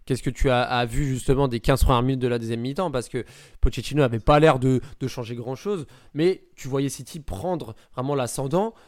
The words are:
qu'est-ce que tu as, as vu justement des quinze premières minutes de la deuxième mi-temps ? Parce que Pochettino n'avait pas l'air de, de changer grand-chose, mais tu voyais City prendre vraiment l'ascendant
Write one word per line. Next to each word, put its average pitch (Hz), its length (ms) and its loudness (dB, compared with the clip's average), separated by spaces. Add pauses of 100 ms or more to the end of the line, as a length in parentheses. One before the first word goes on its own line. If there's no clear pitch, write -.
qu'est-ce - 180 -4
que 147 60 -4
tu 139 200 0
as, 123 120 4
as 123 240 -2
vu 120 220 -2
justement 131 420 2
des 117 100 -4
quinze 135 240 2
premières 123 200 6
minutes 131 180 0
de 127 80 2
la 120 100 -2
deuxième 113 220 -4
mi-temps ? 139 280 -4
Parce 127 200 -4
que 120 160 -8 (340)
Pochettino 131 420 0
n'avait 117 180 2
pas 147 200 6
l'air 151 200 6
de, 131 200 2 (200)
de 135 100 -6
changer 117 260 -10
grand-chose, 131 520 -8 (260)
mais 175 320 0 (100)
tu - 140 -12
voyais 139 200 -2
City 139 300 -12
prendre 135 560 -6 (180)
vraiment 135 220 -4
l'ascendant 139 580 -2 (140)